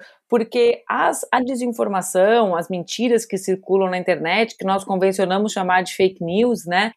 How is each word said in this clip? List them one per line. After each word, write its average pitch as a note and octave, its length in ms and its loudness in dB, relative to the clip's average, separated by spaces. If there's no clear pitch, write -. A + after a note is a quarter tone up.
porque A#3 560 2
as, - 460 0
a B3+ 80 4
desinformação, A3+ 1120 0
as E3 140 -4
mentiras A3 560 -2
que G3 140 -6
circulam F#3+ 500 0
na F3+ 80 -2
internet, F3+ 640 -2
que - 60 -8
nós F#3+ 200 0
convencionamos F#3+ 680 0
chamar F#3 300 0
de F3 120 -10
fake F#3+ 280 0
news, G3 440 0
né, G3 300 0